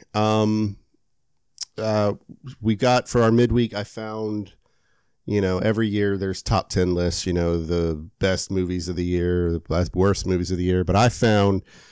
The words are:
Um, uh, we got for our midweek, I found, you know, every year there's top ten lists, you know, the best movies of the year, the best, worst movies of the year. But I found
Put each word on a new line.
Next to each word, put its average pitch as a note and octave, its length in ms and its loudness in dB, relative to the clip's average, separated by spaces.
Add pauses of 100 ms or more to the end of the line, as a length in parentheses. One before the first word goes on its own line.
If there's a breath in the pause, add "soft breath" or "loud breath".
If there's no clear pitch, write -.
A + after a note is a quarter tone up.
(140)
Um, G#2+ 640 0 (1000)
uh, G#2+ 360 0 (480)
we A2 140 2
got B2 340 2
for A#2+ 120 2
our A2+ 100 4
midweek, A#2+ 420 2
I G2+ 100 -4
found, G#2+ 720 -8 (720)
you G#2 160 0
know, F#2 180 0
every A2 280 0
year G2+ 300 0
there's F#2+ 240 -4
top - 280 -2
ten F2+ 260 0
lists, F2 300 -2
you F2+ 80 -2
know, E2+ 280 0
the E2 340 -2 (240)
best F#2+ 320 -2
movies F2+ 380 -4
of F2+ 60 -4
the F2 100 -2
year, F2 460 0
the E2 80 -2
best, E2+ 360 -2
worst F#2 300 2
movies F2+ 260 -2
of F#2 60 -2
the F2+ 60 -2
year. F#2 200 2
But F2+ 120 0
I A#2+ 140 4
found G2+ 540 2 (280 soft breath)